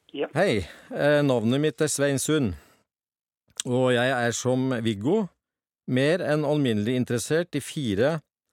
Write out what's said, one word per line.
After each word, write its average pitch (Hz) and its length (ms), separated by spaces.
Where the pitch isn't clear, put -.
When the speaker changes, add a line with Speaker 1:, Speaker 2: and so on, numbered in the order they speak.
Speaker 1:
Ja. - 200
Speaker 2:
Hei, 131 320
eh, 147 300
navnet 127 400
mitt 151 200
er 156 60
Svein 139 320
Sund, 135 360
og 127 280
jeg 123 180
er 120 200
som 127 380
Viggo 117 460
mer 139 320
enn 151 240
alminnelig 131 520
interessert 127 600
i 147 60
fire 135 600